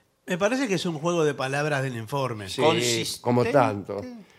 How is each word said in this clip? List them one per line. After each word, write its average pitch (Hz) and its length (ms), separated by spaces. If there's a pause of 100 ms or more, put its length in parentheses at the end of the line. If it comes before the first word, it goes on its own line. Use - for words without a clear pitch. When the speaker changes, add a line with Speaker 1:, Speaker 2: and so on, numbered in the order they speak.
(260)
Speaker 1:
Me 185 120
parece 240 300
que 196 60
es 170 120
un 165 140
juego 170 240
de 143 100
palabras 139 480
del 131 140
informe. 113 520
Speaker 2:
Sí, 110 140
Speaker 3:
Consistente. 120 600
Speaker 2:
como 120 240
tanto. 104 540 (380)